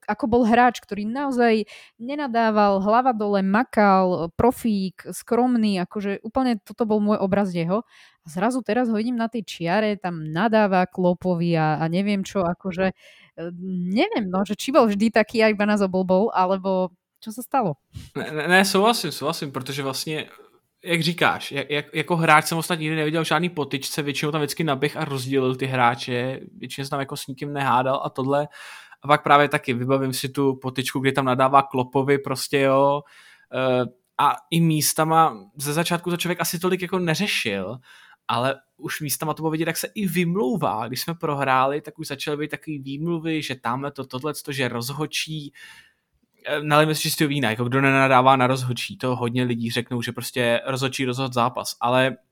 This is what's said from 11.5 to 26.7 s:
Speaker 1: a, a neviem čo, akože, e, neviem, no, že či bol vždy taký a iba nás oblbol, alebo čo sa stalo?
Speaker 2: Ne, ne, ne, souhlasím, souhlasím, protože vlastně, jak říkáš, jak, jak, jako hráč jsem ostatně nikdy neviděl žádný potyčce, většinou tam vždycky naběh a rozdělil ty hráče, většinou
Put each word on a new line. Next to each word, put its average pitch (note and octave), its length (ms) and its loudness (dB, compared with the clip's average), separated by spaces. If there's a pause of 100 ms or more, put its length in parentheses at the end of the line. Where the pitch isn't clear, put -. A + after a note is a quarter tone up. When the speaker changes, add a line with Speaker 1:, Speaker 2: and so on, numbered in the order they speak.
Speaker 1:
a, D#3 240 2
a D#3+ 80 0
neviem F#3+ 400 0
čo, - 160 -2
akože, F3+ 480 -2 (480)
e, D#3+ 60 -10 (500)
neviem, D4 320 0
no, F#3 160 -2
že G#3 160 -4
či - 160 -6
bol B3 160 6
vždy G#3 240 2
taký A3 320 2
a A3 80 6
iba G#3 160 0
nás G#3 160 2
oblbol, F#3 480 2
alebo F#3 560 0 (320)
čo - 80 -14
sa A3 120 -12
stalo? G#3+ 360 -2 (400)
Speaker 2:
Ne, - 140 -8
ne, D3+ 160 -4
ne, F#3 180 6
souhlasím, G3 460 2
souhlasím, D3 400 -4
protože C3+ 320 -8
vlastně, C#3 460 -6 (540)
jak E3+ 180 0
říkáš, D3 500 0
jak, C#3 180 -6
jak, D3 240 -4
jako D#3+ 220 -2
hráč D#3 300 6
jsem E3 120 -2
ostatně D#3+ 260 -4
nikdy D#3 120 -2
neviděl D#3 280 0
žádný D#3+ 260 0
potyčce, C#3+ 520 -6
většinou C#3+ 300 -4
tam D#3 100 -2
vždycky D3 220 -4
naběh C#3 340 -2
a D#3 80 -4
rozdělil C3 500 0
ty C3 100 -4
hráče, B2+ 720 0 (180)
většinou C3 280 -10